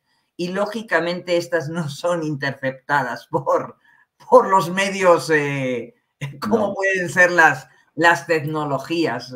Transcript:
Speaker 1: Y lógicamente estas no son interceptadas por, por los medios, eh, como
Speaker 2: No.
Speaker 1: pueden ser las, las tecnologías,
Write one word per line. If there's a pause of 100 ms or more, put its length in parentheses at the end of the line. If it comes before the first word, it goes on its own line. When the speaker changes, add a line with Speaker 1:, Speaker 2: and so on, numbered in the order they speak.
(360)
Speaker 1:
Y
lógicamente
estas
no
son
interceptadas
por, (500)
por
los
medios,
eh, (460)
como
Speaker 2:
No.
Speaker 1:
pueden
ser
las, (300)
las
tecnologías,